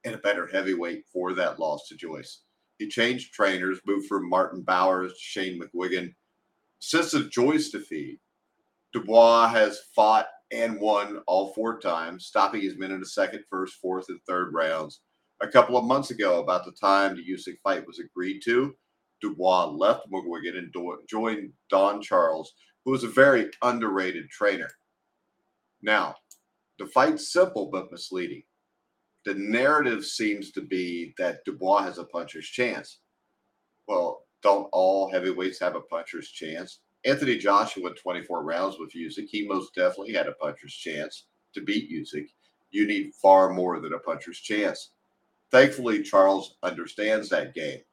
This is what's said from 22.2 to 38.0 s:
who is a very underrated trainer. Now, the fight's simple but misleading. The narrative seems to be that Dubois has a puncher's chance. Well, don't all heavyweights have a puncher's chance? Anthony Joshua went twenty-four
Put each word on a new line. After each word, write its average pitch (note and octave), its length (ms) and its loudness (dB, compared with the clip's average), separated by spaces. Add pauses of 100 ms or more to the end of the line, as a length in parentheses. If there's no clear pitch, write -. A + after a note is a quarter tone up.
who C3 80 0
is C3 100 -2
a A#2 40 -6
very C3 420 6 (100)
underrated F#2+ 680 -2
trainer. F#2+ 400 -2 (1120)
Now, G2+ 320 0 (640)
the G2+ 80 -10
fight's D3+ 440 2
simple F3 400 2
but F#2 220 -8
misleading. F2 520 -10 (840)
The G#2 80 -4
narrative A#2+ 720 0
seems G#2 460 -4
to F#2+ 100 -8
be F2 560 -6
that F2 260 -4
Dubois F#2 380 0
has F2 160 -8
a E2+ 60 -12
puncher's D#2+ 420 -10
chance. - 540 -6 (840)
Well, F2+ 380 -2 (180)
don't G2 300 4
all F#2 380 2
heavyweights F#2 500 -2
have F2+ 160 -2
a E2 60 -8
puncher's E2 480 -10
chance? E2 500 -12 (240)
Anthony C3+ 320 0
Joshua G2+ 460 0
went F2+ 160 -8
twenty-four F2 440 -6